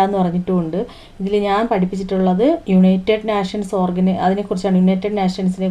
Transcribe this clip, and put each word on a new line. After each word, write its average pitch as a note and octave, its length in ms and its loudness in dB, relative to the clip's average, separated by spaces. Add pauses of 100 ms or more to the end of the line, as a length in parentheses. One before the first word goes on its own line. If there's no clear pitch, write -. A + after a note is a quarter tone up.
എന്ന് G3+ 160 -2
പറഞ്ഞിട്ടുമുണ്ട്. F3+ 580 -2 (400)
ഇതിൽ G3 140 -4 (140)
ഞാൻ G3+ 140 2 (100)
പഠിപ്പിച്ചിട്ടുള്ളത് F#3+ 760 0 (260)
യുണൈറ്റഡ് F#3+ 580 4
നേഷൻസ് G3+ 500 -4
ഓർഗനൈ-, F#3 360 0 (100)
അതിനെക്കുറിച്ചാണ്, G3 540 0
യുണൈറ്റഡ് F#3+ 400 0
നേഷൻസിനെ F#3 500 -2